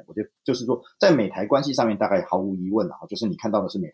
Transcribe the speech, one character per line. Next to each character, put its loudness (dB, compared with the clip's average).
我 -20
觉 -4
得 -8
就 0
是 -4
说 -2
在 6
美 4
台 -4
关 4
系 -4
上 2
面 0
大 2
概 2
毫 0
无 -2
疑 -6
问 2
啊， -10
就 -8
是 -2
你 -2
看 -4
到 2
的 -4
是 -6
美 -4